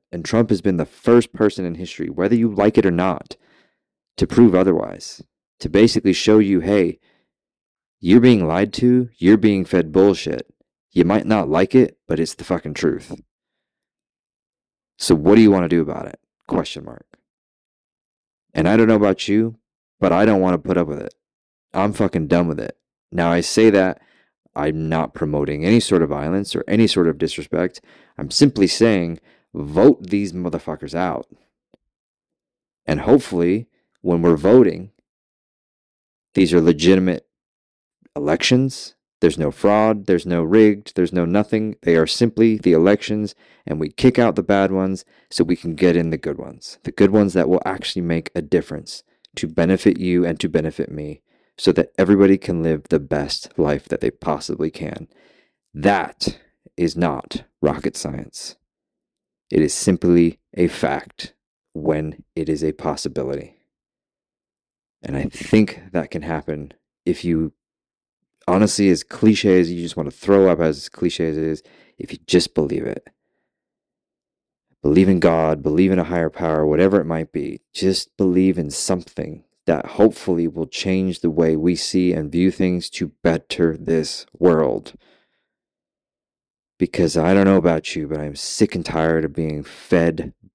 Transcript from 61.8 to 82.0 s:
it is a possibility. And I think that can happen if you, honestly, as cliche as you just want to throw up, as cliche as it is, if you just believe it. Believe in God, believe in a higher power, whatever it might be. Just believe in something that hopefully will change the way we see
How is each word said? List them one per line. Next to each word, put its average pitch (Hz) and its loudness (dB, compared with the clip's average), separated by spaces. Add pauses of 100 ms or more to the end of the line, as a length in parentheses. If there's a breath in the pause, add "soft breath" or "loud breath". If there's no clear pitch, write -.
it 80 -6
is 76 -6
a 78 -4
possibility. 71 -10 (1500)
And - -10
I 69 -6
think - -2 (120)
that 82 -6
can 80 -10
happen 76 -10 (320)
if 87 -4
you, 80 -4 (960)
honestly, 101 2
as 85 0
cliche 104 2
as 87 2
you 87 -8
just 85 -10
want 73 -8
to - -20
throw 98 4
up, 82 2
as 78 -4
cliche 85 -4
as 78 -6
it 80 -4
is, 80 -6 (340 soft breath)
if - -16
you - -16
just - 0
believe - -2
it. - -12 (1700)
Believe 82 0
in 92 0
God, 80 0
believe 85 0
in 90 0
a 87 -2
higher 82 -4
power, 78 -4
whatever 92 2
it 78 -2
might 80 -6
be. - -10 (100)
Just - -4
believe 92 2
in 78 -6
something 80 -8 (220)
that 78 -2
hopefully 90 0
will 80 -8
change 92 -4
the 87 -2
way 80 2
we 82 0
see 90 -2